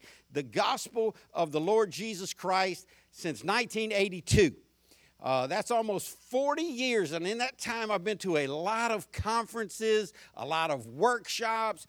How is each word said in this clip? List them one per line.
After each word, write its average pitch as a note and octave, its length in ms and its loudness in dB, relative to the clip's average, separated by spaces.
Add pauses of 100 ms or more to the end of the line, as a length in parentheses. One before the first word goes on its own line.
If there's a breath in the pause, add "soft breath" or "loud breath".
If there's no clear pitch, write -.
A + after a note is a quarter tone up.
(320 loud breath)
the C#3 120 -4
gospel G#3 720 -2 (160 loud breath)
of E3 200 0
the D3+ 100 0
Lord G#3 300 2
Jesus F#3+ 420 -8
Christ F#3+ 540 0 (240 soft breath)
since - 320 -6
nineteen G#3+ 480 0
eighty-two. G3 640 4 (680 soft breath)
Uh, C3 220 2
that's F#3 240 -2
almost A3 380 0
forty C#4+ 560 -2
years, A#3+ 480 0
and E3 160 -2
in A3 100 -2
that B3+ 220 -4
time A3+ 320 -2
I've F#3 120 0
been G#3 160 -2
to F3 180 0
a C#3 100 2
lot G#3 420 0
of G#3+ 220 -2
conferences, A3 1000 0 (220 loud breath)
a - 80 -8
lot D#3+ 280 0
of A#2+ 160 -4
workshops. A3 1000 0